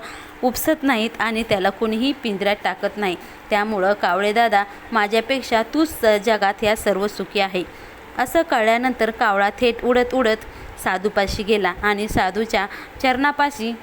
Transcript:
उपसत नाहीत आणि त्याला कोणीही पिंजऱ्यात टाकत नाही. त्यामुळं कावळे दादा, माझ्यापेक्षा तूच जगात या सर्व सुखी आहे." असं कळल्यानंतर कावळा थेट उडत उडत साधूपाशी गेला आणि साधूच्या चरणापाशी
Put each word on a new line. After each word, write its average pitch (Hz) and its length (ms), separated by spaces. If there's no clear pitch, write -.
उपसत 277 400
नाहीत 226 360
आणि 220 240
त्याला 196 280
कोणीही 220 420
पिंजऱ्यात 202 520
टाकत 196 320
नाही. 190 200
त्यामुळं 208 420
कावळे 202 400
दादा, 208 320
माझ्यापेक्षा 226 720
तूच 302 420
जगात 208 600
या 214 120
सर्व 202 300
सुखी 202 340
आहे." 190 220
असं 254 240
कळल्यानंतर 233 680
कावळा 208 400
थेट 233 340
उडत 247 300
उडत 220 300
साधूपाशी 202 580
गेला 196 300
आणि 208 260
साधूच्या 202 580
चरणापाशी 269 720